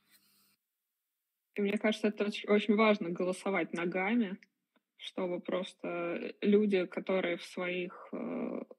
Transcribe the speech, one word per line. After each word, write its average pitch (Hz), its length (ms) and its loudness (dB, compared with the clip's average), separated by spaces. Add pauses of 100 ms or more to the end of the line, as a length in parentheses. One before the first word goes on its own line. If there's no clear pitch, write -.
(1600)
И 202 60 0
мне 202 160 2
кажется, 214 300 0
это 208 160 0
оч-, 208 240 -4
очень 208 280 4
важно — 208 340 4
голосовать 185 600 -2
ногами, 190 680 0 (580)
чтобы 180 440 -6
просто, 185 480 -6
э, 175 440 -4 (100)
люди, 202 440 4
которые 180 520 -2
в - 60 -14
своих, 180 680 -6
э, - 500 -6 (160)